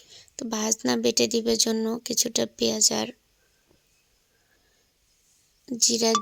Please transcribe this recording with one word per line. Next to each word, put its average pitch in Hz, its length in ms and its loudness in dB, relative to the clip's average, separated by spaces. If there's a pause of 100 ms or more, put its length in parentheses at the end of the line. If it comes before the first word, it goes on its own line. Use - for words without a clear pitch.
(360)
তো 262 120 -10
ভাজনা 226 480 -2
বেটে 233 300 2
দিবে 226 280 0
জন্য 220 500 0
কিছুটা 233 400 0
পেঁয়াজ 220 460 0
আর 220 160 -2 (2750)
জিরা 226 440 2